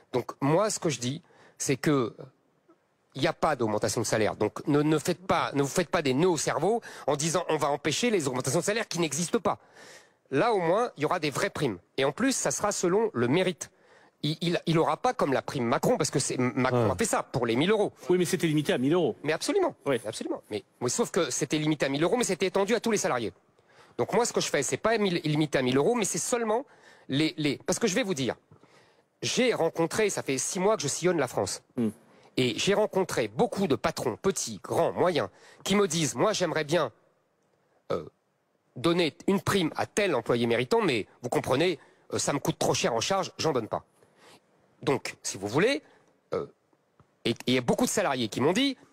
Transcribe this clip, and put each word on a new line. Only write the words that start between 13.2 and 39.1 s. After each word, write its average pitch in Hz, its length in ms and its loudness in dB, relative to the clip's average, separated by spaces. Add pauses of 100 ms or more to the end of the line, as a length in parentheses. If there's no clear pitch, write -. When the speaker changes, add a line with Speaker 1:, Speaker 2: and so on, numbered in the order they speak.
Speaker 1:
mérite. 180 420 0 (540)
Il, 151 180 -2
il, 170 260 0
il 165 100 4
aura 156 200 2
pas 247 180 0
comme 147 180 0
la 120 80 2
prime 127 240 -4
Macron, 156 320 2
parce 151 140 -2
que 151 80 0
c'est, 120 180 -2
Macron 123 480 2
Speaker 2:
Ouais. 101 60 4
Speaker 1:
a - 40 0
fait 220 100 0
ça - 180 0
pour 120 240 -2
les 113 80 0
mille 160 160 2
euros. 214 200 2 (160)
Speaker 3:
Oui, 180 120 4
mais 180 60 2
c'était 170 200 0
limité 151 260 2
à 170 60 2
mille 135 160 2
euros. 156 300 2
Speaker 1:
Mais - 100 0
absolument. 359 420 0 (120)
Speaker 3:
Oui. 131 180 2
Speaker 1:
Absolument. 294 460 -8
Mais, 104 120 -6 (160)
mais 123 100 0
sauf 220 200 0
que 156 220 0
c'était 156 260 -2
limité 151 300 0
à - 20 -2
mille 143 140 0
euros, 180 140 2
mais 247 60 0
c'était 190 220 0
étendu 196 300 0
à 208 40 0
tous 226 120 0
les 202 80 2
salariés. 123 340 -2 (640)
Donc - 160 -2
moi, 220 140 4
ce - 40 -4
que - 80 -2
je - 80 0
fais, 147 140 0
c'est 131 160 -2
pas 220 220 2
mille, 185 260 2
limité 151 320 0
à 135 60 2
mille 127 120 2
euros, 165 200 4
mais 220 100 0
c'est - 140 -4
seulement 233 480 0 (420)
les, 151 300 0
les, 147 260 0
parce 175 140 0
que 226 80 2
je 180 80 -2
vais 254 80 0
vous 190 100 -4
dire, 127 220 -2 (880)
j'ai 233 320 2
rencontré, 165 560 0
ça - 100 -4
fait 135 160 -2
six - 220 -4
mois 208 180 4
que 135 60 -6
je 143 40 -2
sillonne 175 300 0
la 135 100 0
France, - 360 -4 (120)
Speaker 3:
Hmm. 113 140 0 (480)
Speaker 1:
et 127 220 0
j'ai 190 160 2
rencontré 185 520 0
beaucoup 190 380 0
de 143 100 2
patrons, 120 460 -4
petits, 101 420 -4
grands, 131 280 0
moyens, 131 380 0 (340)
qui 196 120 0
me 202 120 4
disent, 147 260 0
moi, 165 180 2
j'aimerais 156 320 -2
bien, 147 280 0 (1000)
euh, 85 140 -2 (720)
donner 165 400 0 (100)